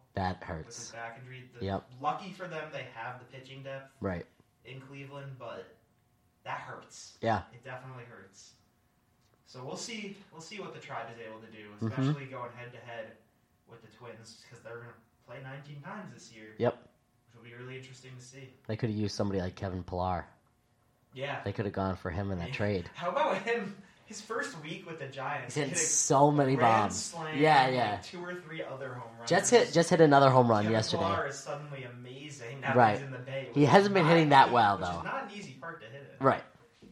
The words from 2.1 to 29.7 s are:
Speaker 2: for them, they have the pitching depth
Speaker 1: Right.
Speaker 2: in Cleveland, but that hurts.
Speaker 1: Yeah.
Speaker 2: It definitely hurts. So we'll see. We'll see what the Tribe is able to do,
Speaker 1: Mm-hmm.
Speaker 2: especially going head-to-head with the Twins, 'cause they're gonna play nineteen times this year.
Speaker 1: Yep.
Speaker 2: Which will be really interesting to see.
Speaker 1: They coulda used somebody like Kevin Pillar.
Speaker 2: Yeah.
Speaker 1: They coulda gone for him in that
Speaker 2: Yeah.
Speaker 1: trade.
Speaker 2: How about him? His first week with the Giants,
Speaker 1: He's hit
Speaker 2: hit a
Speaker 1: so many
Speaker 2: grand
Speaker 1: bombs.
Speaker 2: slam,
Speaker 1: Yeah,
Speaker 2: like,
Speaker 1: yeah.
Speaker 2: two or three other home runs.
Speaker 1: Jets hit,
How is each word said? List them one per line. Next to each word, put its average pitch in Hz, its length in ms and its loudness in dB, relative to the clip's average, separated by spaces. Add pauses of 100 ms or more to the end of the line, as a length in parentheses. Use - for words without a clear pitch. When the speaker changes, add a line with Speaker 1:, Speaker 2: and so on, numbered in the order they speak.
Speaker 2:
for 175 160 -12
them, 156 240 -10
they 127 220 -10
have 127 260 -12
the 123 60 -20
pitching 135 360 -18
depth 135 380 -14
Speaker 1:
Right. 92 260 -6 (380)
Speaker 2:
in 135 160 -18
Cleveland, 139 580 -16
but 117 380 -16 (680)
that - 160 -8
hurts. - 640 -18
Speaker 1:
Yeah. 110 220 0 (100)
Speaker 2:
It - 120 -20
definitely 127 460 -16
hurts. - 440 -20 (920)
So 127 160 -20
we'll 151 140 -10
see. 208 400 -10 (160)
We'll - 80 -18
see 208 200 -14
what 170 120 -12
the 143 80 -18
Tribe 123 340 -10
is 117 60 -16
able 110 200 -14
to - 120 -20
do, 107 120 -18 (100)
Speaker 1:
Mm-hmm. 113 260 -6
Speaker 2:
especially 139 240 -2
going 123 320 -12
head-to-head 117 520 -14 (600)
with - 140 -20
the 110 60 -20 (100)
Twins, 113 500 -20
'cause 117 140 -20
they're 117 160 -14
gonna 117 160 -18 (320)
play 139 160 -16
nineteen 139 400 -14
times 185 320 -14
this - 180 -20
year. 110 260 -20
Speaker 1:
Yep. 120 140 0
Speaker 2:
Which - 640 -20
will - 80 -20
be 120 80 -20 (100)
really 131 140 -14
interesting 131 400 -20
to - 60 -20
see. 135 320 -20 (120)
Speaker 1:
They 110 100 -6
coulda 107 180 -2
used 104 200 -4
somebody 98 280 -2
like 90 120 -6
Kevin 92 300 -6
Pillar. 90 400 -2 (880)
Speaker 2:
Yeah. 135 300 -8
Speaker 1:
They 101 100 -4
coulda 101 180 -4
gone 95 260 -2
for - 140 -10
him 98 200 -4
in 92 80 -6
that 85 100 -8
Speaker 2:
Yeah. 135 60 -10
Speaker 1:
trade. 101 400 -2
Speaker 2:
How 175 160 -6
about 190 320 0
him? 220 340 -4 (300)
His - 160 -14
first 233 400 -8
week - 240 -12
with 165 120 -12
the 135 100 -12
Giants, 131 460 -8
Speaker 1:
He's 147 100 0
hit 135 60 -4
Speaker 2:
hit - 60 -6
a - 40 0
Speaker 1:
so 143 500 4
many 139 260 4
Speaker 2:
grand 117 280 6
Speaker 1:
bombs. 92 200 -2
Speaker 2:
slam, - 340 -8
Speaker 1:
Yeah, 147 260 8
Speaker 2:
like, 131 100 2
Speaker 1:
yeah. 107 280 0
Speaker 2:
two 180 220 -12
or 180 100 -10
three 160 280 -10
other 131 320 -10
home - 240 -14
runs. - 100 -10
Speaker 1:
Jets - 220 2
hit, 233 220 6